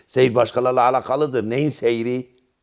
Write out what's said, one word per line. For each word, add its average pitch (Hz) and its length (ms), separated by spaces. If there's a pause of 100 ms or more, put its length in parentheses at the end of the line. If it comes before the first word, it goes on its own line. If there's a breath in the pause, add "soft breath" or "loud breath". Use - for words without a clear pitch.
Seyir 127 280
başkalarıyla 123 480
alakalıdır. 127 680
Neyin 139 200
seyri? 120 640 (260)